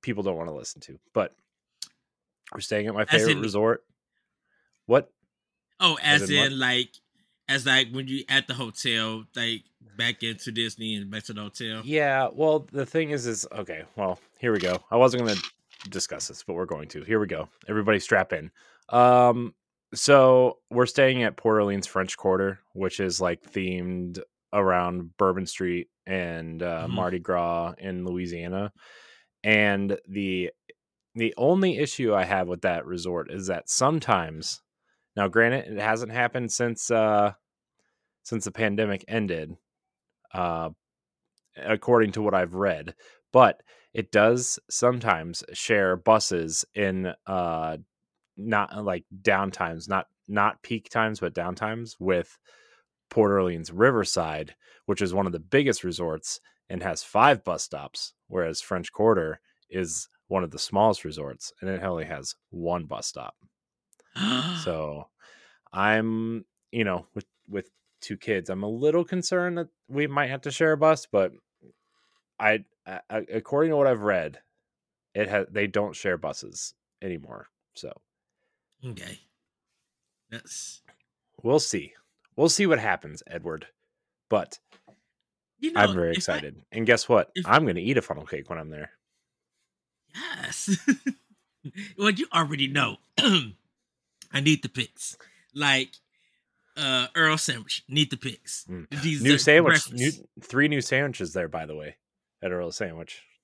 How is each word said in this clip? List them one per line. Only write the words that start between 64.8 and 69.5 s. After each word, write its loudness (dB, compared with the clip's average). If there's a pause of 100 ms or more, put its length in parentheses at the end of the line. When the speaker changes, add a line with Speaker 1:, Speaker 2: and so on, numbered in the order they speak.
Speaker 1:
I'm, 0 (280)
you -2
know, -4
with, -12 (220)
with -8 (320)
two -12
kids, -4
I'm -6
a -6
little 0
concerned -4